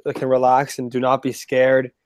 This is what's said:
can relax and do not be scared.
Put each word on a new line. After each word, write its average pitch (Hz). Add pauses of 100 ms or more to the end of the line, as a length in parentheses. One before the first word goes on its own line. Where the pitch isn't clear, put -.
(140)
can 131
relax 127
and 123
do 123
not 131
be 127
scared. 131 (140)